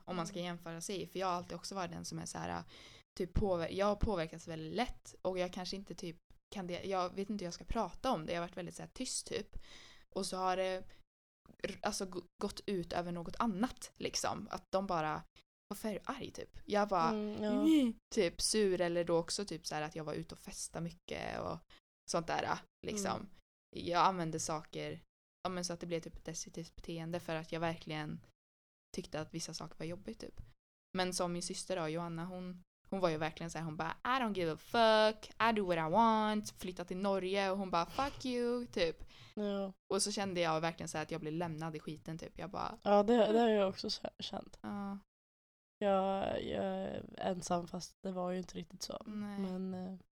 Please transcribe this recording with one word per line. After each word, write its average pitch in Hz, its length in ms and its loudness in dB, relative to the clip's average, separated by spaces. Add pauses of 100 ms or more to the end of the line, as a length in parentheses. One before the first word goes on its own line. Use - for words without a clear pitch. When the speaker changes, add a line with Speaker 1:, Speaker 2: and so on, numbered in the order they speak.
Speaker 1:
Om 185 120 -6
man 165 100 0
ska 165 120 -8
Speaker 2:
Mm. 175 80 -4
Speaker 1:
jämföra 170 340 -8
sig. 170 260 -6
För 180 120 -8
jag 190 80 0
har 180 80 2
alltid 175 220 -6
också - 180 -10
varit 175 160 -4
den 170 140 -8
som 165 140 -8
är 160 80 -8
så - 120 -8
här, 170 240 -4 (560)
typ 175 160 -4
påver-, 180 380 2
jag 190 140 2
har 208 100 4
påverkats 165 520 -2
väldigt 160 260 -8
lätt. - 480 -4
Och 185 160 0
jag 180 140 0
kanske 185 240 -6
inte 196 180 -10
typ 170 220 -8 (380)
kan 190 120 -6
det, 175 180 -4
jag 185 300 0
vet 196 160 -4
inte 202 140 -4
hur - 20 -6
jag 170 80 -6
ska - 100 -14
prata 226 480 0
om 156 140 0
det. 180 60 -2
Jag 170 80 0
har 170 80 -4
varit - 80 -12
väldigt 170 180 -8
så - 80 -12
här 165 120 -12
tyst - 320 -6
typ. - 300 -6 (580)
Och 190 120 -2
så 185 100 -4
har 185 200 2
det 185 280 -2 (760)
r-, 190 200 -4
alltså, 208 240 0
g-, 180 140 -6 (220)
gått 202 240 -4
ut 175 260 0
över 175 200 -2
något 175 260 -6
annat 226 580 0
liksom. - 540 -2
Att - 220 -6
de 190 140 2
bara, 160 360 0 (460)
"Varför 214 200 -4
är 214 40 -2
du - 120 -4
arg?" 262 260 -6
typ. - 360 -12
Jag 208 220 2
bara, 175 220 4
Speaker 2:
Mm, 214 320 -2
ja. 214 80 2
Speaker 1:
"Mm", 277 440 6 (200)
typ 175 260 2
sur 190 400 4
eller 170 240 2
då 170 140 4
också 170 260 0
typ 165 220 -8
så - 80 -4
här 151 80 -2
att 160 140 -6
jag 156 80 -6
var 151 100 -4
ute 160 200 -6
och - 60 -16
festa - 400 -8
mycket 73 600 -6
och 165 180 -4 (520)
sånt 175 160 0
där, - 320 0 (280)
liksom. 202 300 -2
Speaker 2:
Mm. - 120 -10 (480)
Speaker 1:
Jag 170 300 4
använde 165 340 0
saker, 156 600 -6 (420)
ja, 185 80 -2
men 180 140 -4
så 175 80 -4
att 170 80 -8
det 175 60 -6
blev 165 140 -2
typ 165 160 -14
ett - 80 -16
destruktivt - 520 -10
beteende 165 440 -6
för 170 160 -4
att 160 160 -6
jag 165 80 -4
verkligen 165 600 -4 (760)
tyckte 156 240 -6
att 156 140 -10
vissa 165 200 -6
saker - 240 -10
var 160 80 -6
jobbigt 175 340 -8
typ. - 200 -10 (580)
Men 185 160 2
som 175 180 0
min 175 100 -2
syster 185 340 -4
då, 160 120 -2
Johanna, 165 360 -4
hon, 180 380 -8 (280)
hon 196 100 0
var 180 80 6
ju 156 100 4
verkligen 160 320 -2
så - 80 -6
här, 165 60 -4
hon 156 120 -4
bara, 165 280 -2
"I - 40 0
don't 247 280 2
give 165 160 2
a 156 40 -2
fuck, 220 760 6 (200)
I - 20 4
do 214 140 4
what 175 120 6
I 160 140 2
want", 214 580 6
flytta 180 340 -6
till 180 120 -6
Norge 190 540 4
och 190 80 2
hon 190 120 -2
bara, 170 160 4
"Fuck - 400 -2
you", 240 400 0
typ. 170 380 0 (300)
Speaker 2:
Ja. 202 380 -2 (220)
Speaker 1:
Och 190 80 4
så 208 100 0
kände 196 280 0
jag 160 200 4
verkligen 165 280 -2
så 160 100 -4
här 156 40 0
att - 80 -6
jag 160 100 -4
blev 151 120 -4
lämnad 160 440 -4
i 147 40 -6
skiten 160 380 -8
typ. - 200 -12
Jag 165 120 -8
bara - 320 -4
Speaker 2:
Ja, 202 200 8
det, 214 300 8
det 226 80 8
har 233 80 8
jag 202 200 6
också 196 180 -4
s-, - 140 -2 (180)
känt. - 440 -10
Speaker 1:
Ja. 202 360 -6 (800)
Speaker 2:
Jag, 196 460 4 (200)
jag 196 200 0
är 190 400 -4 (140)
ensam 180 500 0
fast - 240 -8 (100)
det 190 100 -4
var 180 180 -2
ju 185 80 -2
inte 180 200 -8
riktigt 180 240 -12
så. - 240 -8
Speaker 1:
Nej. 208 320 -6
Speaker 2:
Men, 185 360 -2
eh, 185 240 -6 (180)